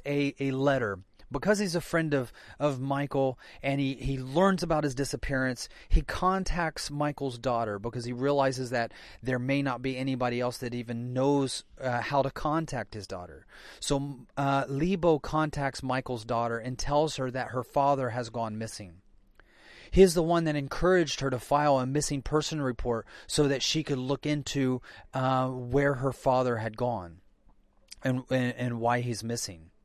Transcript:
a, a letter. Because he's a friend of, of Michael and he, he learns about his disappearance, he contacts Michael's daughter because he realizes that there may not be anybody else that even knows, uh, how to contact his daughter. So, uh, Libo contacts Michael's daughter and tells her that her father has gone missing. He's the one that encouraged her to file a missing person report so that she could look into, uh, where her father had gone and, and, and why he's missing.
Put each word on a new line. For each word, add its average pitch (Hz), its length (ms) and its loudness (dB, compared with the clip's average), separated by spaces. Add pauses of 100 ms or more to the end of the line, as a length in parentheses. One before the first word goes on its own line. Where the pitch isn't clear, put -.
a, 143 340 0
a 135 120 0
letter. 131 480 2 (320)
Because 190 260 2
he's 196 160 0
a 170 80 0
friend 160 320 0
of, 131 180 0 (280)
of 143 200 2
Michael 135 600 0 (240)
and 139 160 0
he, 135 160 0
he 135 240 -2
learns 170 420 2
about 160 220 2
his 143 100 0
disappearance, 131 720 -2 (220)
he - 140 8
contacts 180 880 0
Michael's 139 480 -2
daughter 117 400 0
because 120 260 -6
he 123 80 -6
realizes 131 560 0
that 117 220 0 (320)
there 127 160 0
may 135 240 0
not 127 180 -2
be 131 160 -4
anybody 123 420 0
else 123 200 -2
that 120 160 -4
even 120 360 -6
knows, 135 520 2 (180)
uh, 123 200 0
how 143 200 2
to 135 80 0
contact 151 640 -4
his 104 140 -10
daughter. 87 400 -12 (320)
So, 139 480 -2 (100)
uh, 139 300 2
Libo 160 500 2
contacts 147 640 -2
Michael's 127 440 -4
daughter 117 340 -2
and 123 180 -6
tells 147 380 2
her 131 160 -4
that 123 160 -4
her 123 160 -4
father 139 480 2
has 117 180 -6
gone 110 300 -6
missing. 101 380 -10 (920)
He's 185 240 8
the 175 80 2
one 165 220 4
that 151 120 0
encouraged 160 640 2
her 135 100 0
to 127 80 -2
file 143 400 4
a 127 80 0
missing 143 340 -2
person 151 400 0
report 120 460 -2 (180)
so 147 220 2
that 135 160 0
she - 180 0
could 143 160 -2
look 131 300 -4
into, 135 560 0 (320)
uh, 131 320 2
where 131 480 2
her 131 160 0
father 127 460 2
had 110 200 -4
gone 101 440 -4 (840)
and, 127 260 0
and, 123 260 2
and 120 240 -4
why 120 220 2
he's 117 220 -4
missing. 98 480 -8 (140)